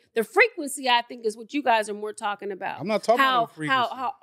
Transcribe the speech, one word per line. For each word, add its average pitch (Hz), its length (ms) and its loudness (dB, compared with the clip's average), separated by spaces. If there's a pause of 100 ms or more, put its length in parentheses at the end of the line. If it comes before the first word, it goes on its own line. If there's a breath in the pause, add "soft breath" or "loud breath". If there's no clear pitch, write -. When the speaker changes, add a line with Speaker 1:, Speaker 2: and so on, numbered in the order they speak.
(160)
Speaker 1:
The 226 80 0
frequency, 294 680 0
I 240 140 4
think, 233 240 -8
is 220 100 -6
what 226 160 -18
you 285 80 -2
guys 220 300 2
are - 20 -6
more 208 180 -8
talking 202 400 -6
about. 185 280 -8
Speaker 2:
I'm 156 80 -6
not 208 160 0
talking 247 200 4
Speaker 1:
How, 254 200 4
Speaker 2:
about 226 60 -6
the - 40 -20
frequency. 160 380 0
Speaker 1:
how, - 40 -10
how 254 280 -6